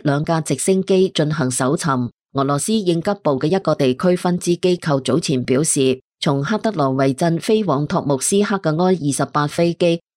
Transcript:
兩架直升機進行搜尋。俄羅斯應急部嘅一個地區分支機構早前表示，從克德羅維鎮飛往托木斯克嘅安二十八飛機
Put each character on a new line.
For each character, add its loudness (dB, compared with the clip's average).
兩 2
架 0
直 -2
升 0
機 2
進 0
行 -2
搜 0
尋。 -2
俄 0
羅 0
斯 -2
應 0
急 -2
部 2
嘅 0
一 0
個 0
地 0
區 2
分 0
支 0
機 0
構 0
早 0
前 0
表 0
示， 0
從 0
克 -2
德 -2
羅 0
維 2
鎮 0
飛 0
往 -2
托 -2
木 0
斯 0
克 0
嘅 -2
安 2
二 -2
十 -2
八 0
飛 0
機 2